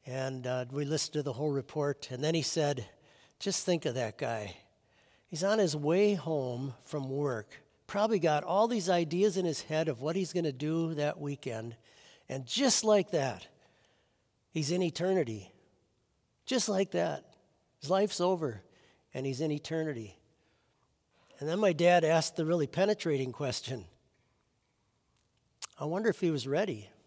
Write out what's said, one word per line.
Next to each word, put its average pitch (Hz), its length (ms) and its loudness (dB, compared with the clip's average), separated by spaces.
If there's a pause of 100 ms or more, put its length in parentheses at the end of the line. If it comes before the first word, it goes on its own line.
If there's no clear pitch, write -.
and, 131 400 -6
uh, 127 240 -2
we 143 160 -4
listened 151 280 -2
to 151 100 -2
the 131 100 -4
whole 147 160 -2
report. 143 600 -4
And 127 120 -6
then 160 120 0
he 160 80 2
said, 143 420 0 (540)
"Just - 260 -2
think 170 220 0
of 120 80 -2
that 117 240 -4
guy. 110 380 -4 (720)
He's 160 160 -6
on 202 140 2
his 175 180 4
way 175 380 4
home 135 720 -4
from 135 260 -6
work, 135 540 -4 (240)
probably 208 320 0
got 151 240 2
all 202 240 2
these 220 200 -2
ideas 175 480 2
in 185 100 0
his 160 180 -2
head 156 240 0
of 127 120 -4
what 151 160 -2
he's 185 160 -2
gonna 165 200 0
do 160 420 -2
that 147 260 -2
weekend. 120 560 -8 (540)
And 131 160 -6
just 247 380 2
like 214 260 6
that, 131 380 -2 (1040)
he's 151 180 -4
in 180 140 2
eternity. 160 680 0 (960)
Just 247 240 0
like 196 220 2
that. 170 340 -2 (560)
His 139 80 -10
life's 190 320 2
over, 160 400 0 (500)
and 131 140 -6
he's 135 160 -2
in 156 80 0
eternity." 147 680 -4 (1200)
And 147 100 -6
then 175 80 -2
my 202 160 4
dad 170 300 6
asked 160 320 4
the 165 100 0
really 160 220 2
penetrating 165 640 0
question, 123 540 -6 (1900)
"I 143 60 -6
wonder 196 240 0
if - 100 0
he 175 100 2
was 135 160 -2
ready. 139 460 -2 (160)